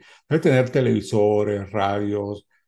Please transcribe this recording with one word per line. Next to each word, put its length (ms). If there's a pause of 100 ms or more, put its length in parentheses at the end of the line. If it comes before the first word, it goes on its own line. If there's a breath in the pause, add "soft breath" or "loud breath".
(280 loud breath)
Debes 140
tener 280
televisores, 1000
radios, 760 (200)